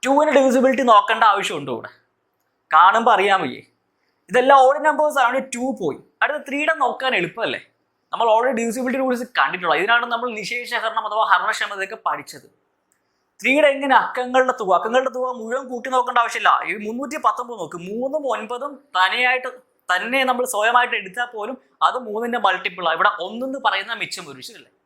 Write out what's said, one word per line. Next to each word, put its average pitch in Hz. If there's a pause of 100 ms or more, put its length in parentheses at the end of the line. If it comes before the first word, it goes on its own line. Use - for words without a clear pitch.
ടൂവിന് 294
ഡിവിസിബിലിറ്റി 269
നോക്കേണ്ട 220
ആവശ്യമുണ്ടോ 180
ഇവിടെ? 110 (800)
കാണുമ്പോ 208
അറിയാൻ 196
വയ്യേ? 120 (680)
ഇതെല്ലാം 254
ഓഡ് 277
നമ്പേഴ്സ് 294
ആണ്, 247 (160)
ടു 240 (160)
പോയി. 147 (240)
അടുത്ത 277 (120)
ത്രീയുടെ 302
നോക്കാൻ 262
എളുപ്പമല്ലേ? 170 (540)
നമ്മൾ 214
already 240
divisibility 240
rules 254 (140)
കണ്ടിട്ടുള്ള, 165
ഇതിനാണ് 233
നമ്മൾ 233 (120)
നിശേഷ 240
ഹരണം 220
അഥവാ 208
ഹരണക്ഷമതയൊക്കെ 202
പഠിച്ചത്. 147 (920)
ത്രീയുടെ 277
എങ്ങനെ 277
അക്കങ്ങളുടെ 247
തുക, 190
അക്കങ്ങളുടെ 247
തുക 254 (140)
മുഴുവൻ 240
കൂട്ടി 247
നോക്കേണ്ട 247
ആവശ്യമില്ല. 214
ഈ 165 (140)
മുന്നൂറ്റി 247
പത്തൊമ്പത് 233
നോക്ക്, 175
മൂന്നും 240 (100)
ഒൻപതും 240 (260)
തനിയായിട്ട് 247 (420)
തന്നെ 226
നമ്മൾ 254
സ്വയമായിട്ട് 240
എടുത്താൽ 202
പോലും 240 (300)
അത് 214 (100)
മൂന്നിന്റെ 233
മൾട്ടിപ്പിൾ 185
ആണ്. 160
ഇവിടെ 185 (140)
ഒന്നെന്ന് 254
പറയുന്ന 196
മിച്ചം 190
വരും, 131
ശരിയല്ലേ? 143 (140)